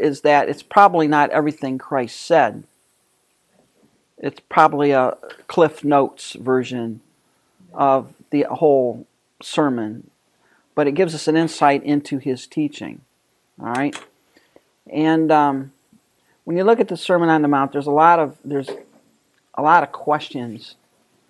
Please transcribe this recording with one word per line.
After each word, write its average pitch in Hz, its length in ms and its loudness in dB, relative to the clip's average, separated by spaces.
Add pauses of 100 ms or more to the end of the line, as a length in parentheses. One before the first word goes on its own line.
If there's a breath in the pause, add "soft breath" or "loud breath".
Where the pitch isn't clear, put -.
is 143 200 -2
that 147 280 2
it's - 140 -8
probably 175 440 4
not 147 220 2
everything 143 480 -4
Christ 127 420 -6
said. 123 440 0 (1500)
It's 139 220 -10 (100)
probably 151 400 2
a 131 280 2 (280)
Cliff 151 380 0
Notes 143 500 0
version 123 680 -4 (680)
of 135 400 0 (200)
the 143 180 0
whole 127 560 0 (340)
sermon. 120 680 -4 (640)
But 147 140 0
it 139 60 -2
gives 170 200 0
us 151 140 -8
an 156 100 2
insight 156 460 0
into 143 340 -2
his 127 300 -6
teaching. 143 540 -8 (600)
All 113 60 -10
right? 131 280 -4 (960 soft breath)
And, 156 400 0
um, 139 420 0 (720)
when 170 120 -4
you 190 60 0
look 226 160 2
at 226 80 -2
the 175 100 -8
Sermon 170 320 0
on 156 140 2
the 143 40 0
Mount, 139 260 0
there's 143 120 -6
a 147 60 -4
lot 160 260 6
of, 151 260 -4
there's 139 280 -6 (840)
a 127 80 -8
lot 156 220 4
of - 80 -8
questions 127 840 -8 (520)